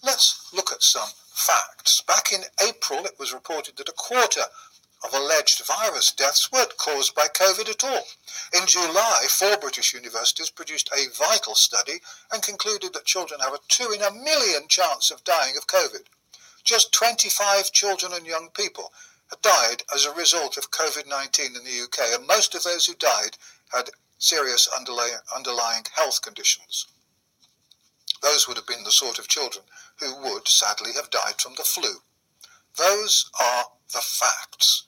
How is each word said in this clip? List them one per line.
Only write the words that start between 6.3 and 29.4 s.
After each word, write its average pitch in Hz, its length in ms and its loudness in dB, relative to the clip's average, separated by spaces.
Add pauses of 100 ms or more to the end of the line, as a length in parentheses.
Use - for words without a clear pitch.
weren't 254 240 2
caused 139 400 -2
by 151 100 4
covid 190 420 2
at 214 140 -4
all. 254 240 -2 (460)
In - 160 2
July, 320 600 2
four 202 280 4
British - 360 -2
universities 120 580 -2
produced - 420 -6
a 139 160 -2
vital 156 480 0
study - 440 2 (300)
and 220 100 -4
concluded 202 520 -6
that 147 120 -10
children 151 360 -4
have 135 140 -4
a 147 140 -10
two 240 220 0
in 208 120 -2
a 202 100 0
million 226 560 -2
chance 160 420 2
of 151 140 -16
dying 143 320 0
of 147 100 -8
covid. 160 400 0 (560)
Just - 300 4
twenty-five 202 800 2
children 190 400 0
and 175 120 -8
young 165 260 -6
people - 440 -8 (360)
had - 120 -10
died 143 400 4 (100)
as 139 120 2
a 147 80 -4
result 160 440 0
of 139 140 -8
covid 151 360 -4
nineteen 135 500 -4
in 123 80 -14
the 127 80 -10
U 120 160 -6
K, - 260 -2
and 127 100 -4
most 185 300 2
of 170 80 -6
those 175 240 0
who 175 80 -2
died 135 420 0 (360)
had 123 180 -4 (260)
serious 131 520 2
underlay-, 120 500 -6 (160)
underlying 120 580 -4
health 143 300 0
conditions. - 640 -2 (1400)
Those 143 260 2
would 120 80 -8
have 110 100 -12
been 117 180 -10
the 107 80 2
sort 117 260 2
of 107 100 -12
children 117 380 -4 (300)